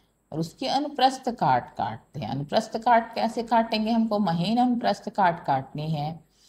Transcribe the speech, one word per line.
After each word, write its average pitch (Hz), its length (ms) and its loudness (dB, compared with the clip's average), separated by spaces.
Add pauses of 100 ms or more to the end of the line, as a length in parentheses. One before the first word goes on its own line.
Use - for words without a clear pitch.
(320)
और 151 80 -4
उसके 165 280 -6
अनुप्रस्थ 262 600 0
काट 135 460 0
काटते 110 440 -8
हैं। 104 80 -6
अनुप्रस्थ 151 500 -4
काट 233 380 2
कैसे 226 280 -2
काटेंगे, 226 480 0
हमको 220 280 2
महीन 185 380 2
अनुप्रस्थ 240 520 0
काट 175 360 2
काटनी 147 460 -2
है। 151 280 -4 (300)